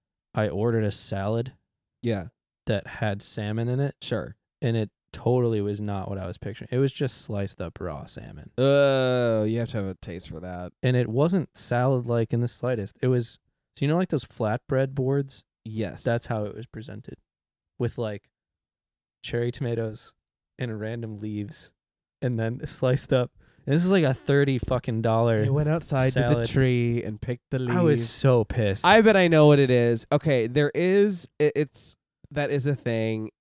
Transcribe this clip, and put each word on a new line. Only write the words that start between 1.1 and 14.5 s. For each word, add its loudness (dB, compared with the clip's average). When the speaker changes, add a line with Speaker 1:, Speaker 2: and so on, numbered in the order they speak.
Speaker 2:
Yeah. -4
Speaker 1:
that -2
had -6
salmon -4
in -2
it, -4
Speaker 2:
Sure. -6
Speaker 1:
and 0
it -2
totally 2
was -2
not -6
what -6
I -8
was -10
picturing. -12
It 0
was 2
just -6
sliced -6
up -10
raw -8
salmon. -16
Speaker 2:
Oh, 4
you 0
have -4
to -4
have -4
a -6
taste -12
for -12
that. -10
Speaker 1:
And 2
it 2
wasn't 0
salad-like 0
in 0
the 0
slightest. -6
It 2
was, 0
so -4
you 2
know, 2
like, 0
those -2
flatbread -2